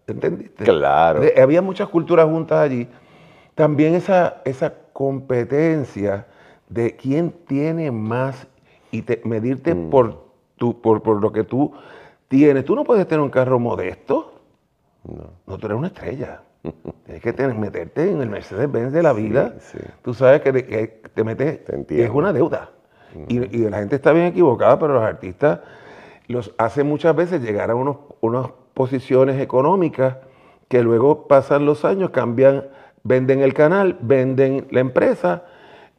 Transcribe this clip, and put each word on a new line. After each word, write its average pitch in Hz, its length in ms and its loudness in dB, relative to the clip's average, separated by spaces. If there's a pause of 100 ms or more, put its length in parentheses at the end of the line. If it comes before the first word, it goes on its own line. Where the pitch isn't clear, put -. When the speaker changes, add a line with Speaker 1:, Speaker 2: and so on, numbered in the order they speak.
Speaker 1:
¿Te - 80 -10
entendiste? - 500 -8
Speaker 2:
Claro. 78 580 4
Speaker 1:
De, 139 200 4
había 147 200 4
muchas 190 280 -4
culturas 165 380 2
juntas 160 320 -2
allí. 127 280 -2 (680)
También 156 400 2
esa, 180 500 0
esa 139 280 -4 (640)
competencia 120 880 -2 (440)
de 117 260 -2
quién 156 360 -2 (160)
tiene 151 440 -4
más 120 560 -6 (440)
y 110 120 -8
te, 117 220 -4
medirte 127 500 -2
Speaker 2:
Mm. 165 140 -6
Speaker 1:
por 117 380 2 (300)
tu, 120 240 -4
por, 107 200 2
por 104 200 0
lo 104 100 0
que 104 120 -4
tú 131 300 -4 (540)
tienes. 135 380 4
Tú 165 100 0
no 294 80 -2
puedes 208 240 0
tener 156 140 -2
un 139 80 -2
carro 127 300 2
modesto. 107 760 -4 (720)
Speaker 2:
No. 78 280 -16 (140)
Speaker 1:
No, 98 120 -12
tú 110 100 -10
eres 104 100 -4
una 151 100 -4
estrella. - 540 -12 (220)
Speaker 2:
<laughs> - 420 -14
Speaker 1:
Tienes 82 160 -18
que 117 120 -4
tener, 127 220 -4
meterte 104 560 -4
en 160 100 -4
el 120 80 -6
Mercedes-Benz 117 640 -6
de 170 100 0
la 151 100 4
Speaker 2:
Sí, 107 80 -4
Speaker 1:
vida. 117 380 -2
Speaker 2:
sí. - 180 -20 (240)
Speaker 1:
Tú 127 120 -8
sabes 135 280 6
que, 139 100 0
de, 127 140 0
que 110 220 -6 (260)
te 107 100 0
metes, 123 420 -6
Speaker 2:
Te - 100 -8
entiendo. - 300 0
Speaker 1:
es 113 60 -2
una 160 220 0
deuda. - 380 -2 (420)
Speaker 2:
Ujú. 78 140 -16
Speaker 1:
Y, 120 300 -4
y 113 120 0
la 101 100 -4
gente 104 180 -4
está 143 160 2
bien 170 120 4
equivocada, 139 540 4
pero 151 140 0
los 120 100 2
artistas 107 560 -2 (680)
los 120 300 -8
hace 117 260 0
muchas 147 320 0
veces 170 260 -2
llegar 104 300 -4
a 113 40 0
unos, 135 220 -4 (240)
unas 123 260 -2 (260)
posiciones 131 680 0
económicas 135 760 0 (500)
que 123 160 2
luego 117 440 2
pasan 143 380 4
los 147 200 0
años, 190 240 0
cambian, 131 560 2 (380)
venden 131 380 2
el 135 120 2
canal, 175 480 2
venden 131 680 0
la 123 100 2
empresa, 175 640 0 (540)